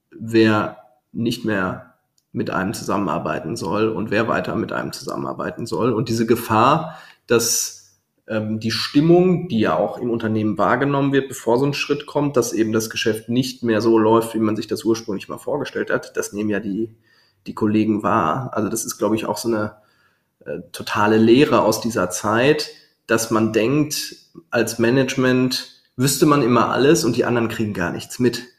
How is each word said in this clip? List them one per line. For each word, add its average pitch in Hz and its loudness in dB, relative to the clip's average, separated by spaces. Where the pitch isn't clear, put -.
wer 110 2
nicht 117 -4
mehr 98 -4
mit - -4
einem 95 -2
zusammenarbeiten 80 -4
soll 98 -2
und 107 -4
wer 101 0
weiter 80 -2
mit 104 -4
einem 62 -6
zusammenarbeiten - -8
soll. 113 0
Und 110 0
diese 113 0
Gefahr, 120 2
dass, - 0
ähm, 110 -4
die 110 -2
Stimmung, 170 4
die 113 0
ja 92 2
auch 101 -2
im 120 -4
Unternehmen 110 -2
wahrgenommen 139 0
wird, 135 2
bevor 120 0
so 139 2
ein 143 0
Schritt - -4
kommt, 147 -2
dass 120 0
eben 110 0
das 110 0
Geschäft - -4
nicht 120 -2
mehr 110 2
so 113 4
läuft, 113 2
wie 113 -2
man 107 0
sich 110 -6
das 104 -6
ursprünglich 110 -4
mal - -10
vorgestellt 127 -6
hat, - -6
das - -6
nehmen 104 -4
ja 101 -2
die, 110 -6
die - -10
Kollegen 107 0
wahr. 98 0
Also 107 -2
das - -6
ist, - -10
glaube 110 0
ich, 110 -4
auch - -4
so 113 -6
eine, 107 -2
äh, 76 -8
totale 107 0
Lehre 117 6
aus 107 2
dieser 110 -2
Zeit, 123 0
dass 113 0
man 110 0
denkt, 135 0
als 113 -2
Management 127 0
wüsste 139 2
man 143 4
immer 117 4
alles 135 4
und 113 2
die 123 2
anderen 120 0
kriegen 107 -4
gar 87 -2
nichts - -8
mit. 120 0